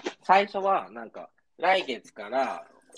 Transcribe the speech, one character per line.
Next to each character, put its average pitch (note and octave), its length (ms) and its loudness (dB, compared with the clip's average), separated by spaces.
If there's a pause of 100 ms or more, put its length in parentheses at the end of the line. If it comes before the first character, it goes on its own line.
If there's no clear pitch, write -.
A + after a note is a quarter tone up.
(240)
最 G3 220 6
初 G3+ 140 -6
は F#3+ 320 0
な A2+ 140 -12
ん G#2+ 40 -14
か、 F2 200 -14 (280)
来 F#3 280 2
月 A2+ 280 -8
か G#2 160 -12
ら A#2+ 380 -2 (300)